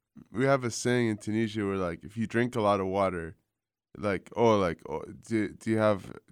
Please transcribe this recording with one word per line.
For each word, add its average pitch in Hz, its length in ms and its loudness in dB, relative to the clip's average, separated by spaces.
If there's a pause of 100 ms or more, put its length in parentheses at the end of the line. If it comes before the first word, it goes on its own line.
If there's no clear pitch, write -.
(320)
we 127 140 0
have 135 180 4
a 117 80 -2
saying 123 380 2
in 104 80 -2
Tunisia 107 500 -2
where, 98 100 -2
like, 87 260 -4
if 104 140 -16
you 113 80 -2
drink 120 300 0
a 113 60 0
lot 101 180 4
of 95 80 -2
water, 92 480 -2 (600)
like, 98 400 -4
"Oh, 110 200 6
like, 87 220 0 (100)
oh, 78 140 -6 (240)
do, 110 220 0
do - 200 -8
you 110 80 2
have, 107 280 2 (260)